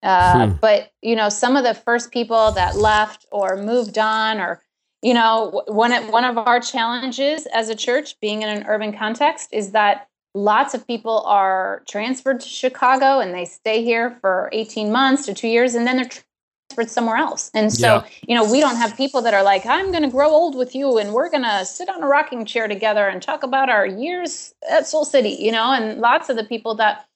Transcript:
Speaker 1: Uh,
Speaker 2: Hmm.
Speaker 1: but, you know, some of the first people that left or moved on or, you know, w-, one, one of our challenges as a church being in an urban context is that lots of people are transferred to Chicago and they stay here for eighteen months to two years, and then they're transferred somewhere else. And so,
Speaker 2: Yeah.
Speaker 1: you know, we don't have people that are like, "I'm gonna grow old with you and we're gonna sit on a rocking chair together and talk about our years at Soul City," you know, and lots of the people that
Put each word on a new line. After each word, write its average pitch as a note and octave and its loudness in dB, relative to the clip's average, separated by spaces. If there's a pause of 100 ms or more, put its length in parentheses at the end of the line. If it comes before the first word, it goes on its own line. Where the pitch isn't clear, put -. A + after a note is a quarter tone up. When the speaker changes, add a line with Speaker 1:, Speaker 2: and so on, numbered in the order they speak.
Speaker 1:
Uh, F3+ 4
Speaker 2:
Hmm. G2 0
Speaker 1:
but, G#3+ 4 (100)
you A3+ 0
know, A3 0
some A#3+ 0
of C#4 2
the A#3 2
first A#3 -4
people A3+ 2
that F#3 0
left G#3+ 2
or F#3+ -2
moved G#3+ -2
on A3 0
or, - -6 (400)
you A#3+ 2
know, A3+ 2
w-, G#3+ -8
one, A#3+ 4 (180)
one A#3 2
of B3 0
our A#3+ 2
challenges B3+ -4
as A3+ 0
a A3+ -4
church C4 -4
being G#3+ -4
in G#3+ -4
an G#3 -6
urban G#3+ -2
context A#3 -2
is G3+ -4
that G3+ 0 (260)
lots G#3 0
of A3+ -8
people A3+ -2
are G3 0
transferred B3+ -4
to - -16
Chicago C4 2
and F#3+ -2
they F3+ -6
stay A3 -2
here A#3 0
for - 0
eighteen A3 -4
months C4+ 2
to G3+ -6
two A#3 -4
years, A#3 2
and A#3 0
then B3+ 0
they're B3+ 0
transferred - -10
somewhere A3+ -2
else. - -4
And G#3+ 2
so, A3+ 4
Speaker 2:
Yeah. G#3+ -2 (240)
Speaker 1:
you A#3 0
know, A3+ 4
we B3+ 4
don't C4+ 2
have A3+ -2
people C4+ -2
that A3+ 2
are G3 4
like, G3 2
"I'm F4+ 0
gonna D#4+ 0
grow C#4 4
old D#4 4
with B3+ -4
you C4 2
and G#3 -2
we're C#4+ 0
gonna A#3 -2
sit F4+ -10
on F#4 -8
a - -2
rocking C#4 0
chair A3+ -4
together G#3 0
and F#3 -6
talk D4+ -6
about C4 0
our G#3+ 4
years D#4 -8 (160)
at D4+ 2
Soul D4+ -2
City," A#3+ 0 (100)
you A3 0
know, A3+ 0
and A3 -4
lots B3+ 0
of B3+ -2
the A3 -4
people A3 -6
that G#3+ 0